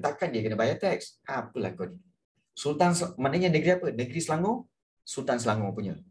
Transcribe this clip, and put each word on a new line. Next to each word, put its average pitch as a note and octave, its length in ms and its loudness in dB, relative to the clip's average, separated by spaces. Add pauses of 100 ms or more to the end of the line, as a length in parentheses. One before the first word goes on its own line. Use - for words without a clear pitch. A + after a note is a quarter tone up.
takkan D3 320 -2
dia A2+ 80 0
kena G#2+ 160 0
bayar A2+ 240 2
teks? - 480 -2
Apalah A2+ 480 -6
kau F2+ 160 -8
ni. F2+ 80 -18 (560)
Sultan E3+ 400 2
se-, E3+ 240 -2
maknanya E3 320 4
negeri E3 240 6
apa? F3 160 -2
Negeri A#2+ 320 -4
Selangor, F#3 400 0 (400)
Sultan - 320 -2
Selangor A2 400 0
punya. G2 160 -6 (180)